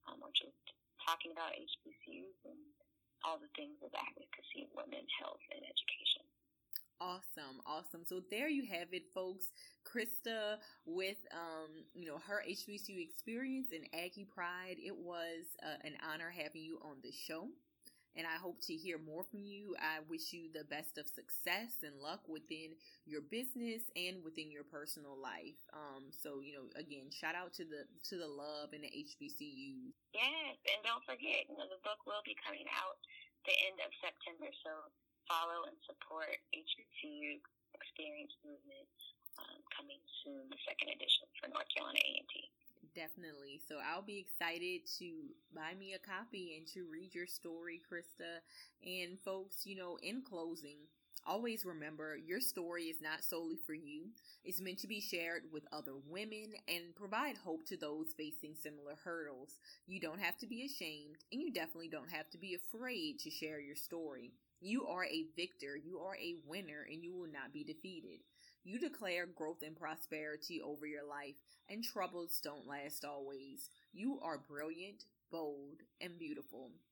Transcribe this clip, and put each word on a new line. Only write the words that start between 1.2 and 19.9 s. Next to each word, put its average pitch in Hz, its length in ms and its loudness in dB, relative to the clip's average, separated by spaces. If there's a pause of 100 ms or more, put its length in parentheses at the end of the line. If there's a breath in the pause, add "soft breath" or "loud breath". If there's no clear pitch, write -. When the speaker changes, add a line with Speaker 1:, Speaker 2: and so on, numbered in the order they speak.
Speaker 1:
about 160 200 0
H - 320 -4
B 311 80 -12 (120)
C - 200 -8
Us - 240 -14
and - 120 -12 (640)
all 160 120 4
the 151 200 -10
things 294 280 -6
of - 80 -10
advocacy, - 840 -6
women, - 280 -4 (160)
health, - 200 -4 (120)
and - 120 -6
education. - 600 4 (760)
Speaker 2:
Awesome, 175 680 -2
awesome. 170 380 0
So 185 160 2 (100)
there 247 180 6
you 277 220 8
have 175 220 2
it, 180 200 0
folks. 185 380 0 (320 loud breath)
Krista 220 800 2 (260 loud breath)
with, 190 300 4 (160)
um, 160 600 -4
you 175 140 -6
know, 151 120 -2 (100)
her 202 180 4
H 202 200 -2
B 208 120 -6
C 202 160 -6
U 175 80 -2
experience 262 680 0
in 160 160 -6 (100)
Aggie 185 300 -2
Pride. 180 500 0
It - 180 -4
was, 165 680 -2
uh, 151 180 -2
an 151 220 -4
honor 165 260 0
having 160 320 -2
you 160 220 -4
on 139 180 -10
the 123 80 -8
show. 165 380 -2 (680 loud breath)
And 165 160 0
I 160 80 2
hope 175 320 -2
to 160 80 0
hear 170 160 0
more 156 320 -2
from 202 160 -6
you. 202 320 -4
I 160 320 2